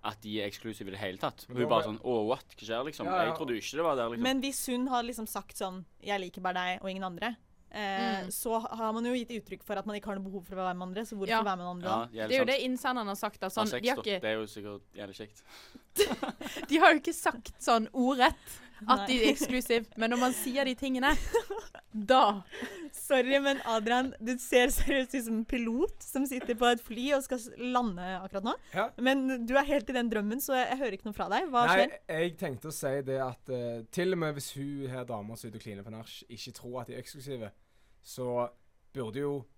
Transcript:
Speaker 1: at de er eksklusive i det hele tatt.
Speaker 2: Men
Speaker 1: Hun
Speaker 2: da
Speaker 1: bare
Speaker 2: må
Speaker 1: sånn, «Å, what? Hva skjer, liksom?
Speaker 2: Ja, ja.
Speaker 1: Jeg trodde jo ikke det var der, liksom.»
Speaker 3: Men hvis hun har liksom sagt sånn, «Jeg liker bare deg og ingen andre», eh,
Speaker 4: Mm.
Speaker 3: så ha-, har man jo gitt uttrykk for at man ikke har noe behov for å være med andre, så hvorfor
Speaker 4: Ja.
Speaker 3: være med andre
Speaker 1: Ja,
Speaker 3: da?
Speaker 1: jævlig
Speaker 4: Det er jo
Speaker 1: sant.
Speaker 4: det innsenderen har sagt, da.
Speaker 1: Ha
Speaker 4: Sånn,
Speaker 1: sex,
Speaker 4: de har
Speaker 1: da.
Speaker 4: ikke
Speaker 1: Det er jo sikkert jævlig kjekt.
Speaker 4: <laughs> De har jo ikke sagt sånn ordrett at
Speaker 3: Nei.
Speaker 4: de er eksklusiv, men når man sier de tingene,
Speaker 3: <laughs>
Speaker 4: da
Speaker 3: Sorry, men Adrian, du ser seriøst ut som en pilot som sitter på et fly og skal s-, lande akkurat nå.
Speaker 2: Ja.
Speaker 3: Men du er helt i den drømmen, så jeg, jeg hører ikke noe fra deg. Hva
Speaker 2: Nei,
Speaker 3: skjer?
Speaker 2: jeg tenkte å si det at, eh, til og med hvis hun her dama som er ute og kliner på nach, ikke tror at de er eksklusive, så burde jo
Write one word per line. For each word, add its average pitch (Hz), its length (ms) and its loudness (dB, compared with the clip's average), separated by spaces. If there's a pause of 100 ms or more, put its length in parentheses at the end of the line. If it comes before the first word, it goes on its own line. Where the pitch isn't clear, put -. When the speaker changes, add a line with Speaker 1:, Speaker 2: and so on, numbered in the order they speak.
Speaker 1:
at 104 160 -6
de 107 200 -4
er 101 80 -2
eksklusive 104 400 -8
i - 20 -8
det 95 100 -8
hele 98 180 -4
tatt. - 300 -6
Speaker 2:
Men 123 100 -10
Speaker 1:
Hun 120 100 2
Speaker 2:
da - 0 -
Speaker 1:
bare 113 180 6
Speaker 2:
må 107 120 -4
Speaker 1:
sånn, - 60 -12
«Å, 117 220 2
what? 123 180 0 (120)
Hva 104 100 -18
skjer, 113 200 -2
liksom? 147 200 -6
Speaker 2:
Ja, 185 100 0
ja. 175 100 4
Speaker 1:
Jeg 160 100 -2
trodde 156 140 -4
jo 117 80 0
ikke 117 180 -8
det 160 60 -2
var 156 140 2
der, 117 140 0
liksom.» 117 120 -4
Speaker 3:
Men 262 200 2
hvis 277 240 -4
hun 247 200 0
har 247 160 0
liksom 226 260 -6
sagt - 280 -10
sånn, 185 280 -6 (180)
«Jeg 202 180 -2
liker 180 220 -10
bare 185 120 0
deg 180 280 -2
og 196 80 -6
ingen 190 120 -6
andre», 190 340 -4 (360)
eh, 196 500 -2
Speaker 4:
Mm. 185 80 -8
Speaker 3:
så 226 320 -2
ha-, - 140 -8
har 220 160 -2
man 226 120 -2
jo 240 80 0
gitt 240 180 -2
uttrykk 196 340 -10
for 208 120 -4
at 190 100 -6
man 208 100 -4
ikke 202 100 -8
har 208 100 -4
noe 196 140 -6
behov 185 160 -10
for 196 80 -12
å 185 100 -4
være 180 120 -2
med 185 120 -8
andre, 196 160 -6
så 220 120 -10
hvorfor 190 120 -4
Speaker 4:
Ja. 226 140 2
Speaker 3:
være 196 160 0
med 175 80 -8
andre 180 220 -6
Speaker 1:
Ja, 214 100 4
Speaker 3:
da? 233 80 -2
Speaker 1:
jævlig 110 220 -4
Speaker 4:
Det 240 60 2
er 262 40 6
jo 254 80 6
Speaker 1:
sant. - 0 -
Speaker 4:
det 262 160 2
innsenderen 254 440 0
har 196 100 -2
sagt, - 240 -6
da. 190 60 -4
Speaker 1:
Ha 190 40 -2
Speaker 4:
Sånn, 214 180 2
Speaker 1:
sex, 123 140 -2
Speaker 4:
de 233 60 2
har 247 80 2
Speaker 1:
da. 110 60 -4
Speaker 4:
ikke - 180 0
Speaker 1:
Det - 40 -8
er 110 100 4
jo 110 120 -2
sikkert 104 340 -10 (140)
jævlig 98 220 -10
kjekt. - 260 -14 (540)
Speaker 4:
<laughs> - 720 -2
De 302 100 4
har 330 160 10
jo 302 60 2
ikke 339 140 -4
sagt - 380 -2 (100)
sånn 226 300 4
ordrett 254 420 4 (520)
at 262 140 8
Speaker 3:
Nei. - 60 -4
Speaker 4:
de 262 80 2 (100)
er - 80 8
eksklusiv, 247 540 2 (100)
men 226 140 2
når 240 100 2
man 254 120 4
sier 269 360 0
de 254 60 0
tingene, 269 400 4 (420)
Speaker 3:
<laughs> - 380 -14
Speaker 4:
da 208 480 6 (500)
Speaker 3:
Sorry, 262 480 2
men 277 260 2
Adrian, 233 440 2 (100)
du 226 180 -2
ser 254 340 6
seriøst 269 420 2
ut 254 100 0
som 226 140 -2
en 226 80 -2
pilot 240 560 -2
som 269 240 -2
sitter 254 320 -2
på 240 140 4
et 240 100 2
fly 233 220 -8 (100)
og 277 80 2
skal 262 160 -4
s-, 226 180 -10
lande 240 460 0 (160)
akkurat 190 300 -6
nå. 294 60 0 (200)
Speaker 2:
Ja. 196 120 2 (120)
Speaker 3:
Men 262 480 2
du 240 80 -2
er 277 140 6
helt 285 220 2
i 254 40 -2
den 240 160 0
drømmen, 220 320 -2
så 269 140 0
jeg, 254 160 2
jeg 262 80 -4
hører 220 160 -2
ikke - 100 -10
noe 208 100 -8
fra 175 140 -4
deg. 262 220 2
Hva 240 160 6
Speaker 2:
Nei, 180 80 6
Speaker 3:
skjer? - 180 4 (140)
Speaker 2:
jeg 165 320 0
tenkte 151 320 -6
å - 20 -8
si 139 180 -2 (140)
det 135 160 -2
at, 131 300 -6
eh, 117 320 -6 (100)
til 180 220 2
og - 20 -2
med 156 160 0
hvis 139 220 -8
hun 139 340 -6
her 127 160 -6
dama 110 320 -6
som 117 100 -12
er 104 60 -12
ute 107 60 -12
og - 80 -14
kliner 101 180 -10
på 110 80 -12
nach, 113 220 -14 (120)
ikke 120 280 -14
tror 123 260 -8
at 120 80 -12
de 123 80 -10
er 123 60 -10
eksklusive, 127 480 -10 (500)
så 127 260 -6 (680)
burde 143 260 -4
jo 143 100 0 (260)